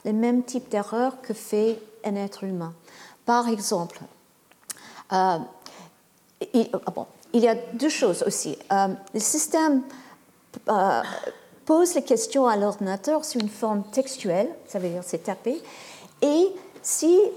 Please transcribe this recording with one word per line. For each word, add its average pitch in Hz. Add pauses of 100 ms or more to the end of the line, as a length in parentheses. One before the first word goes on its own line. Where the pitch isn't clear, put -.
les 220
mêmes 240
types -
d'erreurs 233
que 214
fait 220 (240)
un 208
être 202
humain. 175 (520)
Par 240
exemple, 208 (1120)
euh, 185 (1160)
il, 233
ah -
bon, - (260)
il 233
y 233
a 226 (200)
deux 247
choses 196
aussi. - (140)
Euh, 196 (260)
le 220
système, 302 (840)
euh, 185 (640)
pose 339
les 285
questions 254
à 220
l'ordinateur 202
sous -
une 214
forme 208
textuelle, 226 (180)
ça 202
veut 180
dire 175
c'est 165
tapé, 220 (640)
et 311 (340)
si - (220)